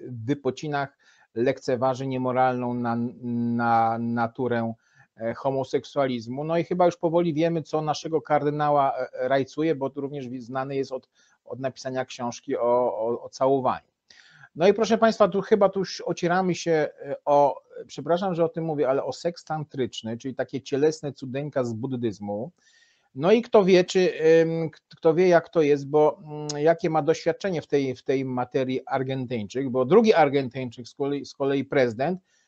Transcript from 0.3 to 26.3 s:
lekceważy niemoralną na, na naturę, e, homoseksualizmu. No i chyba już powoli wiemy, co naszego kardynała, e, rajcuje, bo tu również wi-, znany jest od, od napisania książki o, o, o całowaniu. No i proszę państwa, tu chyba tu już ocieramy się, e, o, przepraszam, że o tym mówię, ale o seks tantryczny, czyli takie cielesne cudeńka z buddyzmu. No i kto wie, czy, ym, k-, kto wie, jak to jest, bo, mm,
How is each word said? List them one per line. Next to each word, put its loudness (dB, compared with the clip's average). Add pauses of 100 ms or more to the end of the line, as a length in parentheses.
lekceważy 0
niemoralną 0
na, -4 (240)
na 0
naturę, -2 (440)
e, -6
homoseksualizmu. -4
No -2
i 2
chyba 2
już 2
powoli 0
wiemy, 0
co -4
naszego -2
kardynała, 2
e, -4
rajcuje, 0
bo -4
tu -12
również -8
wi-, -10
znany -8
jest -4
od, -10 (360)
od -12
napisania -6
książki -8
o, 2
o, -4
o -16
całowaniu. 0 (680)
No 2
i 8
proszę 0
państwa, 4
tu -2
chyba 4
tu -6
już -6
ocieramy 0
się, 0 (120)
e, -8 (100)
o, 4 (260)
przepraszam, -2
że 2
o 2
tym -6
mówię, 0
ale 2
o -6
seks -8
tantryczny, -6
czyli -10
takie -6
cielesne -2
cudeńka -6
z -4
buddyzmu. -6 (640)
No 0
i 4
kto 4
wie, 6
czy, 0 (280)
ym, 0
k-, -20 (180)
kto 4
wie, 4
jak 6
to 2
jest, 2
bo, 4
mm, -10 (160)